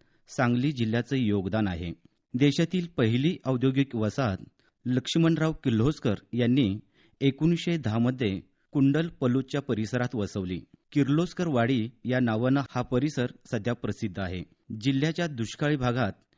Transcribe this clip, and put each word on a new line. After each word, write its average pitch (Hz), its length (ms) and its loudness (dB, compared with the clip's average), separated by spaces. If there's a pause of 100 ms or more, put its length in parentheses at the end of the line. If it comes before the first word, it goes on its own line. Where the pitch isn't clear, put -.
(280)
सांगली 123 440 0
जिल्ह्याचं 120 440 0
योगदान 101 520 0
आहे. 85 240 -6 (420)
देशातील 165 520 2 (100)
पहिली 127 400 2 (100)
औद्योगिक 131 500 0
वसाहत 107 420 -2 (460)
लक्ष्मणराव 160 680 2
किल्होस्कर 123 600 0 (180)
यांनी 120 480 2 (400)
एकोणीसशे 165 560 0
दहा 117 220 -2
मध्ये 120 420 0 (320)
कुंडल 147 360 2
पलूसच्या 135 540 -2
परिसरात 123 520 -2
वसवली. 92 460 -4 (320)
किर्लोस्कर 156 560 0
वाडी 120 400 2 (160)
या 123 160 0
नावानं 123 400 2 (100)
हा 123 120 -2
परिसर 127 440 -2 (240)
सध्या 117 240 -2
प्रसिद्ध 104 440 -6
आहे. 92 240 -6 (380)
जिल्ह्याच्या 139 460 0
दुष्काळी 147 500 -2
भागात 123 360 0 (260)